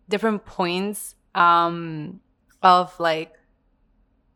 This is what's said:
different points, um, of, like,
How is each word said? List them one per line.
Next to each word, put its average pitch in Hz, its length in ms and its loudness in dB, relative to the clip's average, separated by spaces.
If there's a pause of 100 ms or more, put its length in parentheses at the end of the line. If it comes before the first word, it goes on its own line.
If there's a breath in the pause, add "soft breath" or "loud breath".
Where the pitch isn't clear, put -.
different 208 360 -2
points, 190 680 -6 (220)
um, 170 840 0 (440)
of, 180 340 4
like, 165 380 -4 (1000)